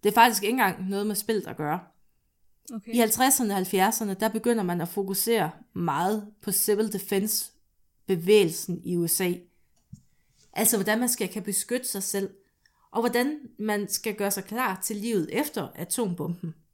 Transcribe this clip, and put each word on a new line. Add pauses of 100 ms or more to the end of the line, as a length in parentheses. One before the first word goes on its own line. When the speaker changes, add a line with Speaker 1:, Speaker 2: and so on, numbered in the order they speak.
Speaker 1:
det
er
faktisk
ikke
engang
noget
med
spillet
at
gøre. (920)
Speaker 2:
Okay.
Speaker 1:
I
halvtredserne
og
halvfjerdserne,
der
begynder
man
at
fokusere (220)
meget
på
civil
defense-bevægelsen
i
U
S
A. (1200)
Altså,
hvordan
man
skal,
kan
beskytte
sig
selv, (600)
og
hvordan (200)
man
skal
gøre
sig
klar
til
livet
efter
atombomben. (180)